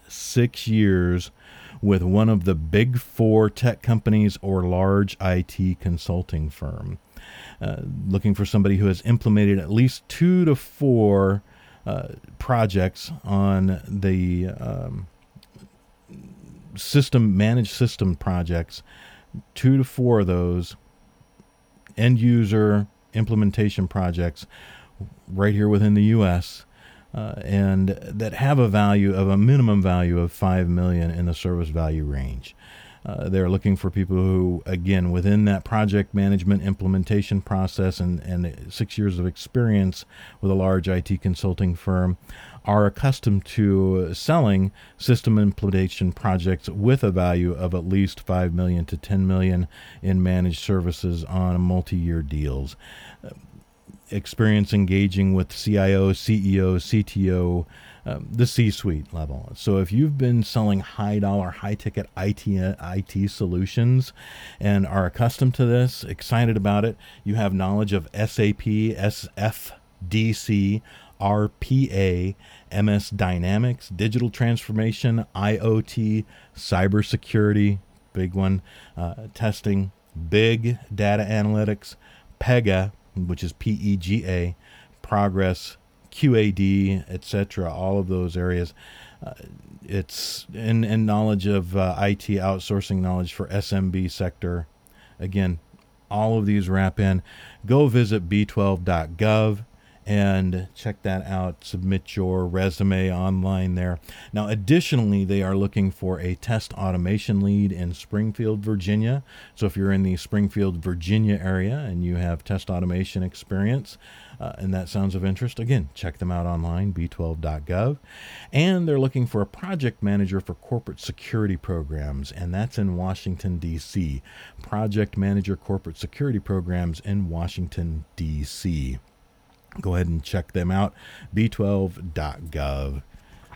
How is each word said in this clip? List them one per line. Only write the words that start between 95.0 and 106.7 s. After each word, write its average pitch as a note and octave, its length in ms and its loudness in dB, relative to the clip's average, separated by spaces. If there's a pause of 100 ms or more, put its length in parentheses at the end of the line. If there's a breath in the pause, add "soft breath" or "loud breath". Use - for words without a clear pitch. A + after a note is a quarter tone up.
Again, F#2 400 -2 (520)
all A2 260 0
of G#2+ 80 0
these G2+ 240 2
wrap F#2+ 300 2
in. F#2+ 220 2 (440 loud breath)
Go C3+ 220 4
visit G#2+ 400 2
B G2+ 180 2
twelve G2 380 0
dot E2+ 280 -2
gov G#2+ 540 0 (400 soft breath)
and F#2+ 680 0
check - 260 -8
that F#2+ 240 -4
out. F#2 380 -6
Submit F#2 540 -4
your F#2 280 0
resume F#2+ 640 0
online F#2 680 -2
there. F2+ 260 -4 (320 loud breath)
Now, G#2 160 -4
additionally, G#2+ 760 2
they G2 180 0
are F#2+ 140 0
looking G2 360 0
for F#2 280 -6
a F2+ 160 -4
test - 380 -4